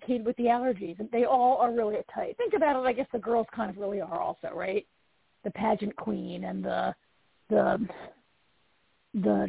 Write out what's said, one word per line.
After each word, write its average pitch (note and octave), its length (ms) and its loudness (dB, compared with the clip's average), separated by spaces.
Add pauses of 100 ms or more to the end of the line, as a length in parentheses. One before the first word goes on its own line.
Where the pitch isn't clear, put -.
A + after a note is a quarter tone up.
kid A#3 200 0
with A#3+ 120 0
the A#3+ 80 0
allergies. A3+ 540 0
And A3 120 -8
they A#3+ 140 4
all B3 320 6
are A#3+ 140 4
really A3 240 0
a - 80 -2 (100)
type. - 240 -6
Think A#4+ 180 0
about D4 280 4
it. B3+ 40 2
I B3 60 2
guess B3+ 180 -2
the A#3 80 -2
girls A3+ 360 0
kind A3+ 160 -2
of F#3 60 -12
really G3+ 240 -4
are E3+ 180 -4
also, - 340 -4
right? F#3+ 320 -4 (580)
The G#3 80 -4
pageant G#3 440 -2
queen F#3 500 -6
and F#3+ 180 -6
the, - 320 -2 (540)
the, G#3+ 380 2 (1300)
the G3+ 360 2